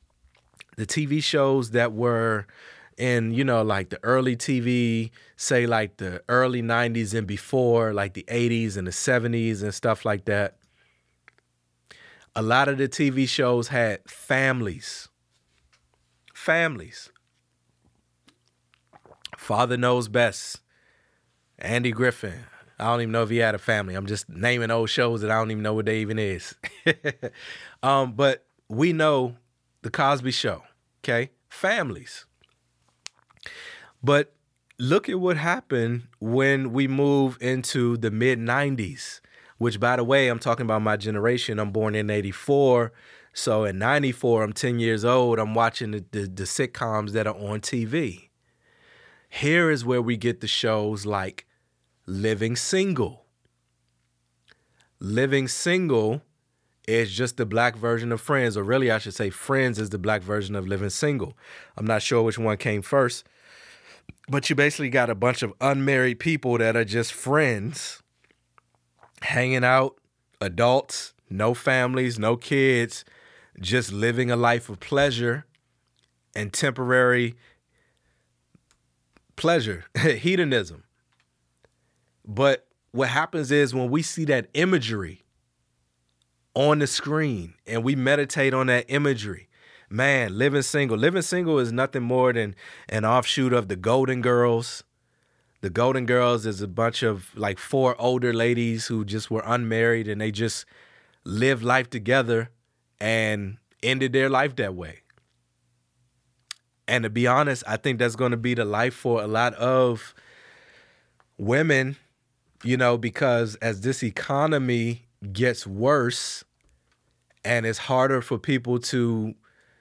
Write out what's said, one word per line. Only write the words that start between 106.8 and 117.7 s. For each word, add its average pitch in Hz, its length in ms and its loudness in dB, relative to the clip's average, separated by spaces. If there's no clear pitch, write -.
And 117 160 2
to 110 60 -2
be 120 160 2
honest, 131 400 2
I 107 100 -2
think 127 220 -2
that's 117 180 2
gonna 120 220 0
be 123 160 0
the 117 100 0
life 110 300 0
for 117 280 0
a 104 40 -4
lot 113 280 0
of 123 600 2
women, 135 600 2
you 123 140 0
know, 123 200 4
because 117 600 0
as 113 240 -4
this 127 220 -2
economy 123 1040 -2
gets 120 340 -2
worse 120 800 0
and 117 200 0
it's 113 140 -2